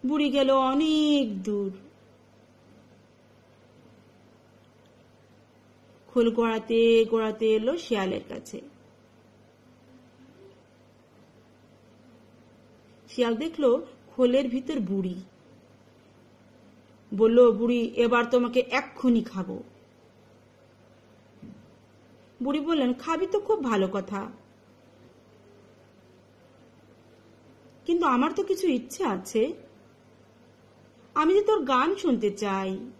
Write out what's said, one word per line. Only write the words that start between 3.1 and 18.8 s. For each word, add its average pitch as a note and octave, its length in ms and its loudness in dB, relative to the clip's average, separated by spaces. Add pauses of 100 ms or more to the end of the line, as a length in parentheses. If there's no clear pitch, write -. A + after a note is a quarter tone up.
খোল A#3 240 2
গড়াতে A3+ 760 2
গড়াতে A3 500 0
এলো A#3+ 220 -2
শিয়ালের G3+ 520 -4
কাছে। - 320 -14 (4000)
শিয়াল A#3 260 -2
দেখলো C#4+ 500 0 (220)
খোলের B3+ 420 2
ভিতর C4 300 -6
বুড়ি, F#3 360 -4 (2000)
বলল, A3+ 360 6
"বুড়ি, A#3 440 0
এবার A#3 300 2
তোমাকে B3 340 2
এক্ষুনি B3 640 0